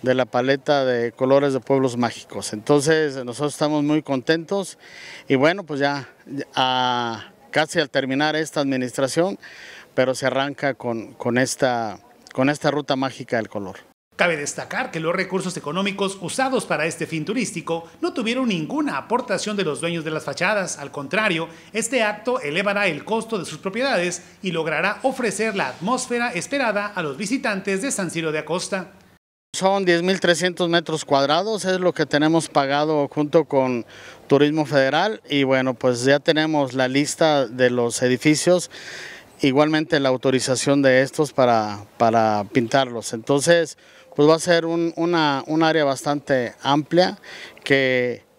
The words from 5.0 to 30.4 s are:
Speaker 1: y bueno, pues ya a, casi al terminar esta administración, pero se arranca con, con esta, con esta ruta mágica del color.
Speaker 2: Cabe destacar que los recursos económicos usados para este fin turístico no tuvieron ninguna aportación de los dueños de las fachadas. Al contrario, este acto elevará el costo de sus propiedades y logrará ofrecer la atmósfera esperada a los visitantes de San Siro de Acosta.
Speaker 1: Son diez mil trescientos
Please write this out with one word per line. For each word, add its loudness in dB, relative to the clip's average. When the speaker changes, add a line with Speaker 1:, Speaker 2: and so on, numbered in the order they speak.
Speaker 1:
y 4
bueno, 2
pues -8
ya -2
a, -2
casi 0
al 0
terminar -2
esta -4
administración, -2
pero 2
se -4
arranca -2
con, -8
con -2
esta, 0
con 2
esta 0
ruta -2
mágica -4
del -2
color. -10
Speaker 2:
Cabe 2
destacar -8
que -8
los -2
recursos -4
económicos -4
usados -2
para -2
este -4
fin -6
turístico -4
no -4
tuvieron -2
ninguna -2
aportación -4
de -2
los -4
dueños -4
de -4
las -6
fachadas. -4
Al -12
contrario, -2
este -2
acto -2
elevará -2
el -4
costo -4
de -6
sus -12
propiedades -2
y -4
logrará -2
ofrecer -2
la -2
atmósfera -4
esperada -2
a -6
los -6
visitantes -4
de -4
San -4
Siro -4
de -2
Acosta. -6
Speaker 1:
Son 2
diez 4
mil 2
trescientos 0